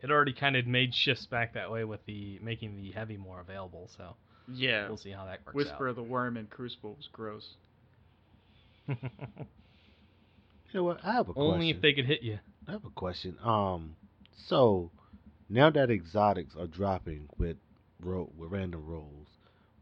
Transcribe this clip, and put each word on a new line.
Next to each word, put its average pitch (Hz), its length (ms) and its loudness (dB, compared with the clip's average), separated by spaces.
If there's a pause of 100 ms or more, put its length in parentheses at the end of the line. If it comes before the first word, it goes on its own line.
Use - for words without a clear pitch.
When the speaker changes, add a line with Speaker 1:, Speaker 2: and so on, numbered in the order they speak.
Speaker 1:
it 139 120 -4
already 143 200 6
kinda 135 300 4
made 127 320 2
shifts - 320 2
back 117 280 -2
that 98 180 -6
way 113 120 -2
with 107 220 -8
the, 101 340 -10
making 110 400 -8
the 98 120 -10
heavy 110 240 -8
more 92 240 -12
available, 90 560 -12
so - 180 -16 (320)
Speaker 2:
Yeah. 123 400 0
Speaker 1:
we'll 107 100 -6
see 101 140 -14
how 98 140 -10
that 95 200 -12
works - 120 -8
Speaker 2:
Whisper 139 320 -2
Speaker 1:
out. - 20 -2
Speaker 2:
of 117 60 -4
the 123 80 -8
Worm 123 320 -2
and 107 120 -8
Crucible 110 460 -12
was - 180 -18
gross. 107 440 -12 (1300)
Speaker 1:
<laughs> - 0 - (1800)
Speaker 3:
You 190 80 -2
know 175 40 2
what? 175 200 -2
I 190 80 0
have 247 160 2
a 87 80 -8
Speaker 1:
Only 160 340 4
if 151 60 2
Speaker 3:
question. - 60 -6
Speaker 1:
they 147 100 8
could 139 140 2
hit 147 160 0
you. 107 160 -4 (280)
Speaker 3:
I 156 60 -10
have 208 120 -10
a 110 60 -12
question. 90 540 -6
Um, 95 500 2 (540)
so, 104 420 6 (580)
now 131 220 8
that 139 200 4
exotics 98 680 2
are 87 80 -6
dropping 85 600 -2 (100)
with 85 180 0 (440)
ro-, 90 360 -4
with 82 140 -10
random 90 340 -4
rolls, 76 440 -12 (540)